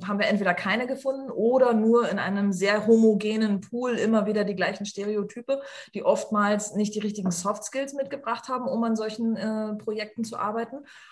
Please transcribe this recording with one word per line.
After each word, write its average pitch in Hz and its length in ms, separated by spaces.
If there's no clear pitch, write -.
haben 202 100
wir 202 100
entweder 190 260
keine 220 340
gefunden 269 420
oder 240 440
nur 226 340
in 190 100
einem 196 360
sehr 202 340
homogenen 214 720
Pool 240 360
immer 214 300
wieder 208 200
die 202 100
gleichen 185 300
Stereotype, 208 760
die 202 100
oftmals 208 720
nicht 208 200
die 208 60
richtigen 202 300
Soft - 340
Skills 277 280
mitgebracht 277 540
haben, 254 180
um 226 200
an 226 100
solchen, 220 400
äh, 214 380
Projekten 214 500
zu 226 140
arbeiten. 233 400